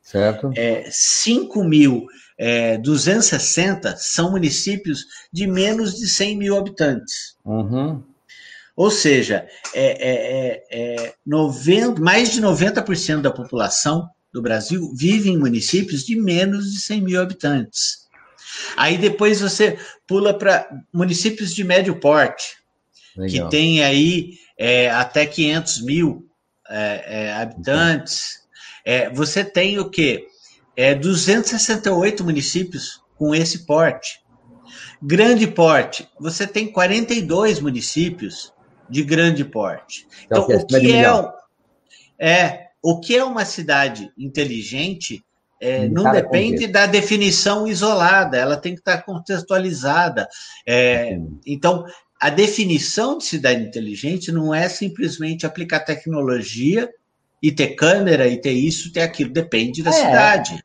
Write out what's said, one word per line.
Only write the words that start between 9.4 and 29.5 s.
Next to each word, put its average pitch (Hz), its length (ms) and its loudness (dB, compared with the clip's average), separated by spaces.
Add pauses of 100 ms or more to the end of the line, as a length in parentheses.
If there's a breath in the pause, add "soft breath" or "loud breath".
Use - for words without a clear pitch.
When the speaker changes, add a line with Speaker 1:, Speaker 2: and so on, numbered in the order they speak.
Speaker 2:
é, 135 120 0
é, 127 260 0
é, 123 580 -4
é, 117 440 -8 (120)
noventa, 156 760 2
mais 214 300 4
de 226 100 -2
noventa 190 420 2
por 180 140 -2
cento 156 240 -2
da 135 100 0
população 131 760 -4 (240)
do 127 80 -8
Brasil 120 520 -4
vive 196 360 2
em 180 80 2
municípios 143 680 0
de 226 120 -2
menos 196 560 0
de 196 80 -8
cem 214 200 -4
mil 185 200 0
habitantes. 143 840 -4 (680 loud breath)
Aí 156 220 2
depois 208 440 2
você 202 360 0 (300 loud breath)
pula 202 260 2
pra 196 340 2 (240)
municípios 185 640 -2
de 208 100 -6
médio 185 360 2
porte, - 580 2 (580 soft breath)
Speaker 1:
Legal. 92 300 -4
Speaker 2:
que 82 60 -6
tem 160 320 2
aí, 147 480 2 (260 loud breath)
é, 123 320 2
até 123 360 0
quinhentos 151 560 -2
mil, 143 440 -2 (440)
é, 104 380 -4
é, 107 260 -8
habitantes. 131 1080 -2 (440 loud breath)
É, 123 240 0
você 147 340 -2
tem 196 340 0